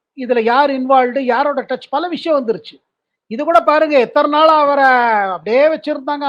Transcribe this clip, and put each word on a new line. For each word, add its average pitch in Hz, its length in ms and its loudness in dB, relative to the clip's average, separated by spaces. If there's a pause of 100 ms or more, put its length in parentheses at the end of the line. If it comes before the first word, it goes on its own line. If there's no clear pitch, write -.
(160)
இதுல 247 240 -4
யார் 254 300 2
இன்வால்வ்டு, 262 480 0
யாரோட 254 440 -2
டச், 254 280 -10
பல 320 180 -4
விஷயம் 320 300 -2
வந்துருச்சு. 220 440 -8 (440)
இது 226 180 -8
கூட 330 160 2
பாருங்க, 302 380 2
எத்தனை 294 320 2
நாளா 311 280 4
அவரை 285 260 2 (460)
அப்படியே 214 380 0
வச்சிருந்தாங்க 294 600 -6